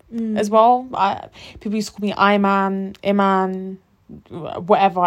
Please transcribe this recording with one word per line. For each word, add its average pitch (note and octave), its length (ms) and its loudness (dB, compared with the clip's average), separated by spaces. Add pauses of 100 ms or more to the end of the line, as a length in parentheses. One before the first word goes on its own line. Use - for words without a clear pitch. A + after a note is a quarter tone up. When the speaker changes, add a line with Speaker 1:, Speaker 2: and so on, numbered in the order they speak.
(140)
Speaker 1:
Mm. A3 240 -4
Speaker 2:
as G#3 120 -2
well. B3 420 4
I, - 360 -2 (320)
people G#3 160 -4
used G#3 120 -4
to - 60 -18
call G3+ 120 -6
me F#3+ 60 -2
Iman, G3 880 0
Iman, F#3+ 760 0 (520)
whatever. F3+ 760 0